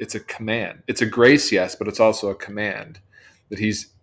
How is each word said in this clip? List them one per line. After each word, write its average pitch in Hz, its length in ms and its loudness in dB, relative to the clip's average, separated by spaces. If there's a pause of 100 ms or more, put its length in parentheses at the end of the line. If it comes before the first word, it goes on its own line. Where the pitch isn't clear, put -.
it's 107 140 -10
a 104 40 -10
command. 110 680 -8
It's - 160 -4
a - 20 2
grace, 123 460 6
yes, 92 240 0
but 104 120 -6
it's 101 120 -4
also 107 300 2
a 95 60 -6
command 104 640 -10 (500)
that 101 100 -10
he's, 107 440 -4